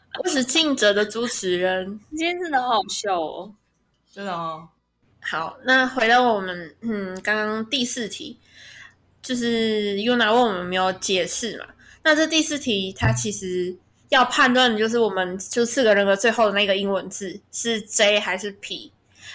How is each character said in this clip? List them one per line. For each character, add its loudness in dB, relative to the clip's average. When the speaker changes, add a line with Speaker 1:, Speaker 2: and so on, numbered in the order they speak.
Speaker 1:
我 -2
是 2
尽 2
责 4
的 2
主 -4
持 -2
人。 -2
Speaker 2:
今 -8
天 -2
真 -6
的 0
好 -2
好 2
笑 -4
哦。 -10
Speaker 3:
真 -12
的 -6
哦。 -8
Speaker 1:
好， -6
那 4
回 0
到 6
我 0
们， -8
嗯， -6
刚 0
刚 -2
第 -2
四 -4
题， -14
就 -4
是 0
Yuna 2
问 6
我 4
们 -2
有 -6
没 -4
有 2
解 -2
释 -6
嘛。 -14
那 4
这 4
第 2
四 -2
题， -2
它 2
其 -4
实 -4
要 6
判 2
断 4
的 0
就 2
是 0
我 4
们 -2
就 0
四 2
个 6
人 4
格 4
最 2
后 4
的 2
那 2
个 2
英 -2
文 -2
字 -8
是 -2
J 2
还 -2
是 -6
P。 -14